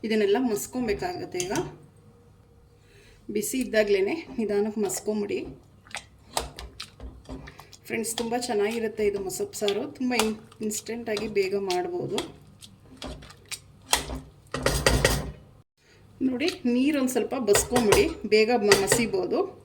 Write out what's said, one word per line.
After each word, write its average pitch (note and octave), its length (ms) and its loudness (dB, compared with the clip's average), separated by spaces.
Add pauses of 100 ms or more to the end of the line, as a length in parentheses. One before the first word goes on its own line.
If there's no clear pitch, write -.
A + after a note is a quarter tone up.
ಇದನ್ನೆಲ್ಲ G#3+ 320 4 (100)
ಮಸ್ಕೊಬೇಕಾಗತ್ತೆ B3 960 -4
ಈಗ. F#4+ 80 -4 (1800)
ಬಿಸಿ G#3 300 -2
ಇದ್ದಾಗ್ಲೇ G3+ 500 4 (240)
ನಿಧಾನಕ್ಕೆ G#3 460 0
ಮಸ್ಕೊಂಬಿಡಿ. G3+ 540 -2 (2500)
ಫ್ರೆಂಡ್ಸ್, A3 340 -4
ತುಂಬ A3+ 120 -4 (140)
ಚೆನ್ನಾಗಿರುತ್ತೆ A3 640 -2
ಇದು G3 160 -4
ಮಸೊಪ್ಪು G3+ 340 -6
ಸಾರು. G#3 220 0 (140)
ತುಂಬ B3 160 -2 (120)
ಇನ್-, G#3+ 120 -2 (280)
ಇನ್ಸ್ಟೆಂಟಾಗಿ A3 640 -6 (100)
ಬೇಗ F#3+ 160 0 (160)
ಮಾಡ್ಬೋದು. F3+ 480 -2 (4000)
ನೋಡಿ, B3+ 200 0 (260)
ನೀರೊಂದು C4+ 420 2
ಸ್ವಲ್ಪ A3 180 -2 (160)
ಬಸ್ಕೊಂಬಿಡಿ, A3+ 560 6 (280)
ಬೇಗ G#3+ 140 6 (180)
ಮ-, G3+ 180 8
ಮಸಿಬೋದು. G3 560 0 (240)